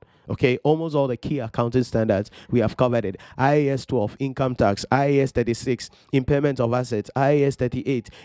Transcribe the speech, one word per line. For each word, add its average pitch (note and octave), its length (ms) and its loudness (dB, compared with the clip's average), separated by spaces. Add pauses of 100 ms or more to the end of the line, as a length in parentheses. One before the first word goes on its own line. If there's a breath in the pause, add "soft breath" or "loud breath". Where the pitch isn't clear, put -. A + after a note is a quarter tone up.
(300 soft breath)
Okay, B2 340 2
almost D#3+ 320 0
all C#3 120 2
the B2 100 -4
key - 220 -6
accounting A#2+ 440 0
standards, A2 480 0 (180 loud breath)
we B2 100 2
have G#2+ 180 0
covered A#2+ 280 2
it. F#2+ 120 -6 (200 loud breath)
I C#3 180 2
A D3 140 2
S C3+ 160 -4
twelve, G#2+ 340 -2
income C3 360 -2
tax, G2+ 360 0
I C#3 140 2
A C#3+ 160 2
S C3+ 100 0
thirty-six, A#2+ 580 -2 (220 soft breath)
impairment C#3+ 480 0
of A#2+ 140 0
assets, B2 420 -2
I C#3 160 2
A D3 140 4
S C3+ 100 0
thirty-eight, B2 540 -4 (160 loud breath)